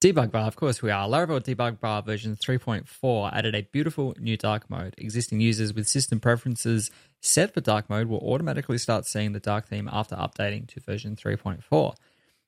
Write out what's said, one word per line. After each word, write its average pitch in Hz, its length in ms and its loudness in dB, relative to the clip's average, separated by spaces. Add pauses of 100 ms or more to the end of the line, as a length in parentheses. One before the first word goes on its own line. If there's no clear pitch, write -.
Debug 143 300 6
bar, 110 160 0
of 107 80 -2
course 135 260 0
we 107 120 2
are. 98 160 2
Laravel 156 320 2
debug 120 400 -2
bar 107 220 -2
version 107 340 -4
three 127 220 0
point 110 280 -2
four 113 480 0
added 110 220 0
a 104 60 0 (100)
beautiful 147 480 -2
new 113 160 -2
dark 107 340 -2
mode. 95 280 -8
Existing 110 420 -2
users 110 340 2
with 107 140 -2
system 123 320 0
preferences 117 720 0 (300)
set - 320 4
for - 100 -2
dark 107 280 2
mode 110 160 0
will 113 140 -2
automatically 135 580 0
start 113 280 0
seeing 104 260 -2
the 104 80 -6
dark 104 260 -2
theme 104 240 -6
after 104 240 -2
updating 101 540 -4
to - 120 -16
version 104 360 -6
three 104 200 -2
point 98 280 -6
four. 151 300 2 (540)